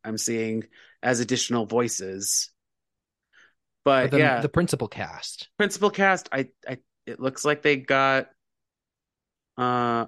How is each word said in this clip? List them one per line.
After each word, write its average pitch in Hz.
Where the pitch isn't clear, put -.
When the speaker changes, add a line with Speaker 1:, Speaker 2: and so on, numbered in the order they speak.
Speaker 1:
I'm 110
seeing 110
as 120
additional 120
voices. 98
But, 135
Speaker 2:
But 123
the, 143
Speaker 1:
yeah. 139
Speaker 2:
the 139
principal 160
cast. -
Speaker 1:
Principal 202
cast, 190
I, 135
I, 131
it 120
looks 131
like 147
they 147
got, 135
uh, 120